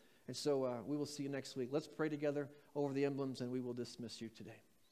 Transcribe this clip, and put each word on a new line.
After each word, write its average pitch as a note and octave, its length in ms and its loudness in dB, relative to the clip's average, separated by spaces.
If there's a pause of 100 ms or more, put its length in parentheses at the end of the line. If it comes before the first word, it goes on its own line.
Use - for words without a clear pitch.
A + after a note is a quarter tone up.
(260)
And B2+ 100 -6
so, C#3 280 4
uh, B2 120 2 (100)
we D3 120 0
will C#3+ 80 0
see - 160 -4
you C#3 80 -2
next C3+ 260 -4
week. B2+ 160 0
Let's D#3 160 2
pray D#3 220 0
together D3 380 2 (260)
over C#3+ 180 2
the C#3 140 4
emblems, C3+ 340 0
and B2 100 -2
we B2+ 100 0
will B2 120 -2
dismiss A#2 480 -6
you A2+ 80 -6
today. - 320 -14 (300)